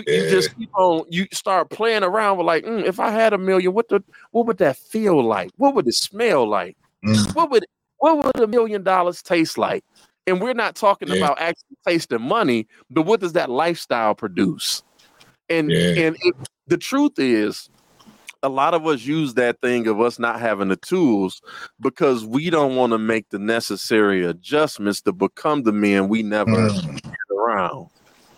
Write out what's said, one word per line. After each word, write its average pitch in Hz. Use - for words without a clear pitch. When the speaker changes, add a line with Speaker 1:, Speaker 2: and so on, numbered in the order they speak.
Speaker 1:
you 180
just 185
Speaker 2:
Yeah. -
Speaker 1:
keep 226
on, 170
you 185
start 185
playing 220
around 196
with, 170
like, 165
"Mm, 220
if 185
I -
had 220
a 202
million, 185
what 226
the, 202
what 233
would 220
that 147
feel 196
like? 98
What 190
would 156
it 110
smell 196
like? 95
Speaker 2:
Mm. 208
Speaker 1:
What 311
would, 233
what 302
would 262
a 226
million 214
dollars 180
taste 165
like?" 95
And 185
we're 247
not 214
talking 202
Speaker 2:
Yeah. 185
Speaker 1:
about 143
actually 170
tasting 160
money, 139
but 156
what 214
does 175
that 156
lifestyle 123
produce? 95
And, 160
Speaker 2:
Yeah. 170
Speaker 1:
and 160
it, 175
the 170
truth 285
is, 110
a 135
lot 139
of 160
us 135
use 143
that 120
thing 123
of 107
us 120
not 117
having 104
the 95
tools 117
because 131
we 143
don't 147
wanna 120
make 110
the 104
necessary 104
adjustments 101
to 104
become 147
the 113
men 101
we 113
never 107
Speaker 2:
Mm. 85
Speaker 1:
had -
around. 117